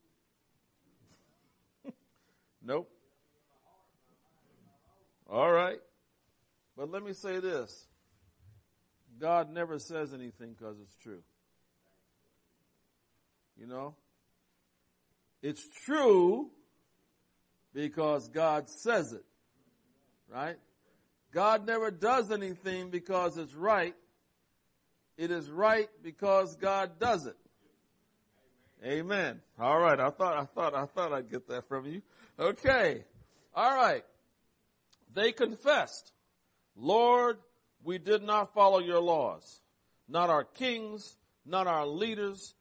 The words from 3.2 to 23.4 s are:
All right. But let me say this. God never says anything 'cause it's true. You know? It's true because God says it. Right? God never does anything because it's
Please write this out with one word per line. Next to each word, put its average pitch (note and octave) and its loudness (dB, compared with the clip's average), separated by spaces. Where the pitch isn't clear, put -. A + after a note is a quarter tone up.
All C3+ 4
right. F3+ 2
But C#3+ -10
let G3 -10
me G3 -12
say F#3 -8
this. D#3+ -8
God D#3+ 0
never E3 -6
says D3+ -10
anything A#2 -18
'cause G#2+ -16
it's F#2+ -20
true. G2 -20
You A2+ -20
know? C3+ -14
It's D3+ -10
true A#3+ 4
because D3 -2
God D3+ 0
says F#3+ -2
it. G#2 -16
Right? D3+ -8
God G#3 2
never A3 -2
does G#3+ 0
anything F#3 -6
because F3 -2
it's C#3+ -12